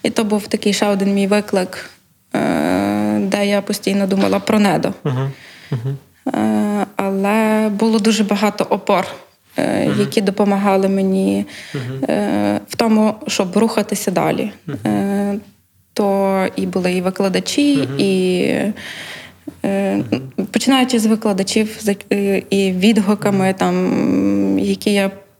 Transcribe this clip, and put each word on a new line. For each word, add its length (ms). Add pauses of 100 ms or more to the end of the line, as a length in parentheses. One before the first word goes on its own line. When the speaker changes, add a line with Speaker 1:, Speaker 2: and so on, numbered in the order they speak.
Speaker 1:
І 60
то 140
був 240
такий 260
ще 140
один 260
мій 140
виклик, 640 (460)
е, 840
де 260
я 140
постійно 460
думала 320
про 200
недо. 340 (100)
Speaker 2:
Мгм. 280 (400)
Мгм. 260 (380)
Speaker 1:
Е, 500 (100)
але 760
було 300
дуже 240
багато 400
опор, 440 (500)
е, 320
Speaker 2:
Мгм. 100
Speaker 1:
які 220
допомагали 680
мені, 560 (280)
Speaker 2:
Мгм. 360
Speaker 1:
е, 500 (100)
в 60
тому, 400 (120)
щоб 300
рухатися 540
далі. 400 (160)
Speaker 2:
Мгм. 180
Speaker 1:
Е, 540 (540)
то 600
і 100
були 280
і 80
викладачі, 760
Speaker 2:
Мгм. 220
Speaker 1:
і, 400 (1300)
е, 300
Speaker 2:
Мгм. 260 (300)
Speaker 1:
починаючи 480
з 60
викладачів, 760
зак-, 320
е, 360
і 220
відгуками, 760
Speaker 2:
Мгм. 80
Speaker 1:
там, 1080
які 340
я 180 (280)